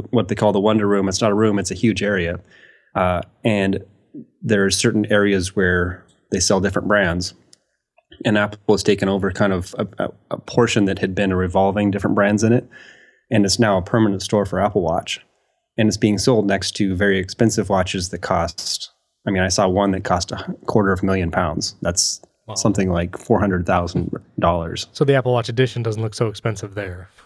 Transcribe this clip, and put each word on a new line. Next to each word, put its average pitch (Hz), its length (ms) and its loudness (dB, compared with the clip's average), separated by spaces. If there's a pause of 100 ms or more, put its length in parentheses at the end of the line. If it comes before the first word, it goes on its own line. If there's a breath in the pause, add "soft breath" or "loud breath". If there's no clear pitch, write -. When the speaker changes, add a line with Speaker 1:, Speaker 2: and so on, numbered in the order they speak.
(120)
Speaker 1:
what 107 180 0
they 107 60 -4
call 104 180 2
the 101 80 0
Wonder 107 260 2
Room. 98 220 2
It's 95 100 -2
not 107 120 2
a 101 40 2
room, 107 240 2
it's 98 120 -4
a 92 40 -8
huge 98 260 0
area. 92 380 -2 (560 soft breath)
Uh, 90 260 0 (220)
and 98 400 0 (580)
there 110 220 2
are 98 60 2
certain 104 420 0
areas 101 460 2
where 90 480 0 (260)
they 95 80 0
sell 95 220 2
different 95 260 -2
brands. 90 460 0 (920)
And 107 140 2
Apple 104 360 0
has 95 100 0
taken 101 260 2
over 98 220 0
kind 98 200 0
of 92 260 -4
a, 104 100 -4 (180)
a, - 40 -4 (220)
a - 80 -6
portion 113 460 2
that 95 140 -2
had 95 160 -4
been 98 180 0
a - 20 0
revolving 98 560 2
different 101 240 -2
brands 104 300 2
in 113 80 4
it. 127 120 2 (640 loud breath)
And 107 140 2
it's 98 160 0
now 104 180 4
a 90 40 -2
permanent 104 400 2
store 104 240 0
for 95 160 -4
Apple 98 220 0
Watch. - 360 -4 (580)
And 110 100 2
it's 104 80 0
being 104 220 2
sold 110 280 2
next 98 300 -2
to 95 180 0
very 95 240 2
expensive 98 520 0
watches 92 400 -2
that - 80 -10
cost, - 760 -4 (340)
I 101 60 -2
mean, 92 120 0
I 92 40 0
saw 98 220 0
one 98 220 2
that 95 120 -4
cost 90 300 -2
a - 220 -10 (100)
quarter 101 260 2
of 92 100 -2
a 98 40 -2
million 95 260 0
pounds. 85 500 -2
That's - 400 -2 (260)
Speaker 2:
Wow. 110 80 -12
Speaker 1:
something 98 340 0
like 87 260 -2
four 107 240 2
hundred 92 280 0
thousand 87 440 0 (280)
dollars. 85 520 -2
Speaker 2:
So - 140 -2
the 139 80 4
Apple 127 180 0
Watch 120 180 0
Edition 120 340 -2
doesn't 110 180 -4
look 110 140 -4
so 117 120 -2
expensive 104 460 -6
there. 92 360 -10 (160)